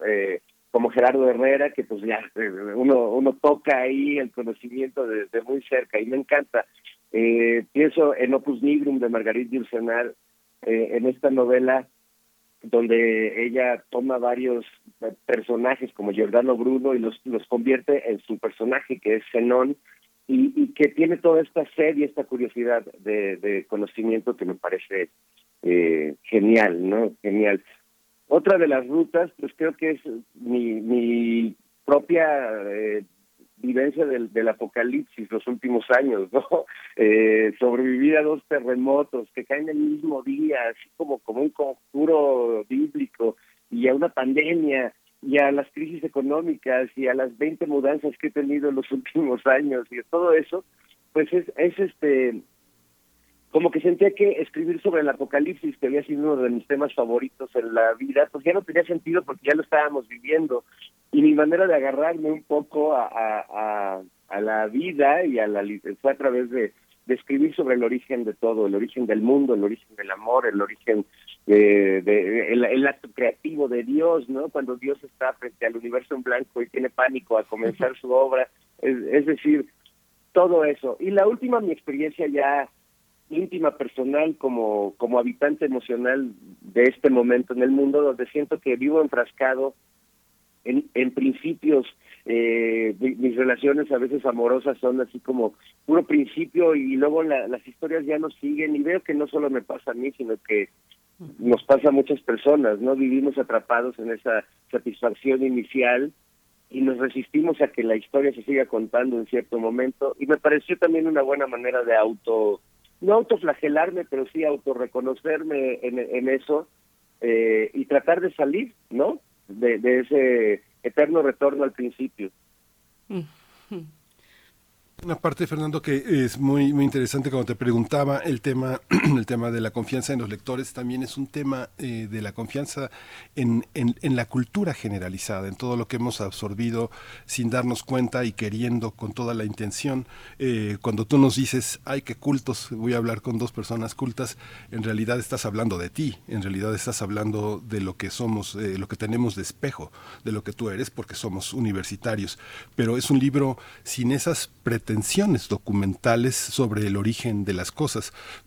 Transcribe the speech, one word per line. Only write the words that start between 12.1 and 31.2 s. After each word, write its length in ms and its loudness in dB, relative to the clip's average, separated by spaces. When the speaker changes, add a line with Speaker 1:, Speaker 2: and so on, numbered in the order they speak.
Speaker 1:
donde 840 2
ella 440 0
toma 280 -2
varios, 480 -2
eh, 120 -6
personajes 640 0
como 180 -4
Giordano 460 2
Bruno 380 2
y 40 0
los, 260 -4
los 200 -6
convierte 640 0
en 120 -2
su 180 -8
personaje, 600 -4
que 180 0
es 140 -10
Zenón, 460 2
y, 280 2
y 180 0
que 160 4
tiene 280 2
toda 240 4
esta 240 -2
sed 220 2
y 60 2
esta 200 -4
curiosidad 640 -2
de, 380 -2
de 280 -4
conocimiento 720 -4
que 80 -6
me 80 -4
parece, 560 -6
eh, 580 2
genial, 640 2
¿no? 260 0
Genial. 400 0
Otra 320 4
de 80 4
las 180 0
rutas, 540 0
pues 160 -8
creo 200 -4
que 140 -2
es 120 -4
mi, 460 -4
mi 720 0